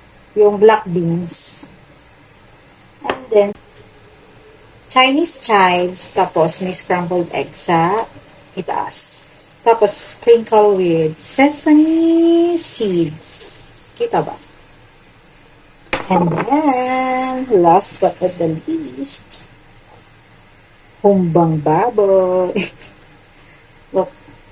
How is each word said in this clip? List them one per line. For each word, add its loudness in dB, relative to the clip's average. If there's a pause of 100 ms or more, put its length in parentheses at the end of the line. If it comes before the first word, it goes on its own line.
(360)
Yung 4
black 4
beans. -2 (1300)
And -8
then, 2 (1400)
Chinese 2
chives, 0
tapos 0
may -2
scrambled -2
egg -8
sa 0 (560)
itaas. -2 (320)
Tapos, 2
sprinkle 2
with 0
sesame 2
seeds. -6
Kita -4
ba? -10 (1600)
And 2
then, -2
last 2
but -2
not -4
the -4
least, -6 (1600)
humbang 2
baboy. 0
<laughs> -14
Look. -2 (420)